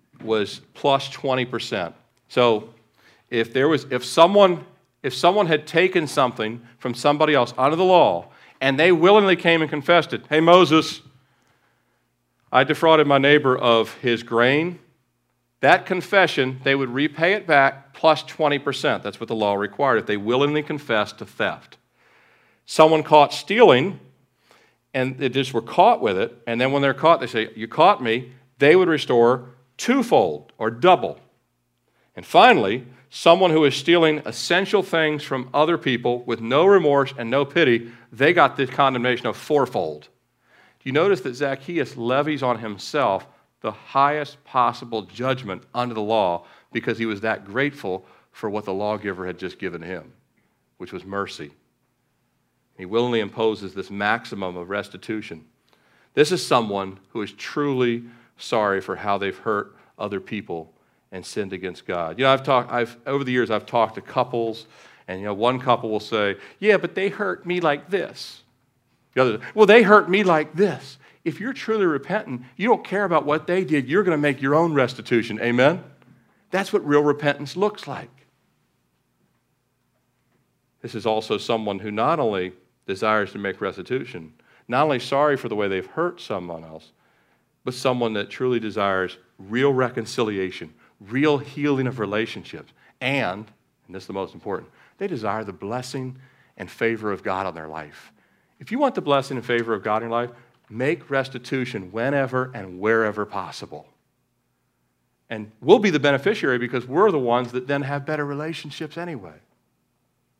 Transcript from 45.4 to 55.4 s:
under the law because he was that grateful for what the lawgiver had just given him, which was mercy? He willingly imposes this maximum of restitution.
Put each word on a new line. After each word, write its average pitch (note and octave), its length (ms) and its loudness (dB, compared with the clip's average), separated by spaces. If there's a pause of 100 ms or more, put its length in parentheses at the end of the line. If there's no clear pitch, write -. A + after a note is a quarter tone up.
under B2 180 -4
the A2 80 -6
law G#2 440 0 (280)
because A#2 240 -4
he A2+ 80 -4
was G#2 160 -4
that G#2 240 -4
grateful G#2+ 580 -6 (280)
for - 180 -8
what G#2 160 -6
the G2 80 -6
lawgiver G2+ 540 -6
had F2 100 -10
just - 220 -12
given F2 240 -10
him, F2 280 -14 (680)
which F2+ 120 -16
was F#2 140 -14
mercy? F#2+ 460 -10 (1300)
He F#2 60 -14
willingly A#2 340 0
imposes G2+ 560 -4
this F#2+ 160 -12
maximum G2+ 640 -6
of F2 120 -10
restitution. G2 760 -8 (680)